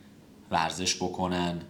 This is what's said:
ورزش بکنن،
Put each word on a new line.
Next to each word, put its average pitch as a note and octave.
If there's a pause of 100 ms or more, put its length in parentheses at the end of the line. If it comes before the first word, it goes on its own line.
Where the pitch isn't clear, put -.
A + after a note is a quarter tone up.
(500)
ورزش E2
بکنن، F2